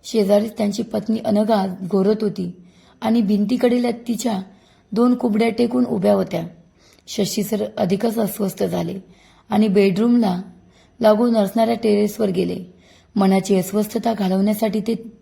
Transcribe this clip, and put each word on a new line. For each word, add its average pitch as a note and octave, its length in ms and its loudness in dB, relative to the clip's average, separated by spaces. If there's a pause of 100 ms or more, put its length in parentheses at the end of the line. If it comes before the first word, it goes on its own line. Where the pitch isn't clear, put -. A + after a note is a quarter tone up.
शेजारीच G#3 540 2
त्यांची G#3 240 -2
पत्नी A3 420 -4
अनघा G#3 420 2
घोरत F#3+ 540 0
होती F#3 360 -6 (440)
आणि A3+ 200 2
भिंतीकडील A#3 880 0
तिच्या G#3+ 320 -4 (520)
दोन B3 220 4
कुबड्या A#3 340 0
टेकून A#3+ 360 0
उभ्या G#3 300 2
होत्या. F#3 280 -2 (640)
शशी G3+ 360 -4
सर G#3 220 -2 (140)
अधिकच G3+ 400 0
अस्वस्थ G3+ 460 -2
झाले F3 340 -4 (520)
आणि G#3+ 180 2
बेडरूमला G3 760 2 (580)
लागून A3+ 360 4
असणाऱ्या A3+ 380 0
टेरेसवर G#3 540 0
गेले. F3+ 360 -4 (520)
मनाची F#3+ 400 2
अस्वस्थता G#3 560 -2
घालवण्यासाठी G#3 680 0
ते - 420 -6